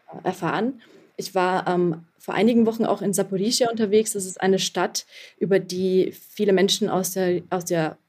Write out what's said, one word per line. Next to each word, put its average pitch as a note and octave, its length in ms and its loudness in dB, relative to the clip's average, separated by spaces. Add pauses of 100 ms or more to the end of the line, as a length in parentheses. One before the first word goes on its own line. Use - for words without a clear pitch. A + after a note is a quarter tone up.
äh, - 180 -10
erfahren. F#3 540 -4 (360)
Ich - 180 -10
war, F#3 340 0
ähm, F3 380 0 (120)
vor - 160 -10
einigen A3+ 320 4
Wochen A3+ 180 0
auch - 160 0
in G3+ 140 -2
Saporischschja G3+ 560 0
unterwegs. A3 420 0
Das G3 140 -6
ist F#3 140 -12
eine F#3+ 180 4
Stadt, - 480 -4 (320)
über G3 200 2
die F#3 540 0
viele - 400 -2
Menschen F#3+ 380 2
aus F3+ 220 -2
der, F3+ 360 0
aus F3+ 160 -4
der E3 320 -2 (120)